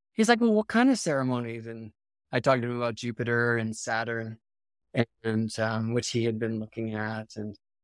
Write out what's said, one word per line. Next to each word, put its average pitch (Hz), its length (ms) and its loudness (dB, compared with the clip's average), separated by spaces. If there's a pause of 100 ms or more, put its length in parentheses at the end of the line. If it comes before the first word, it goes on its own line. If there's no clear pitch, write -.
(140)
he's 220 160 4
like, 233 120 6
"Well, 233 120 4
what 214 160 2
kind 240 200 4
of 240 100 2
ceremonies?" 123 680 -2
And 113 260 -12 (380)
I 127 80 2
talked 131 240 4
to 120 60 -2
him 123 80 -2
about 120 180 -2
Jupiter 120 640 0
and 110 180 -2
Saturn 113 640 -4 (840)
and, 110 360 0
um, 110 340 0
which 120 180 0
he 117 140 0
had 110 140 0
been 113 200 -2
looking 110 360 -6
at. 110 420 -6
And 107 200 -8 (260)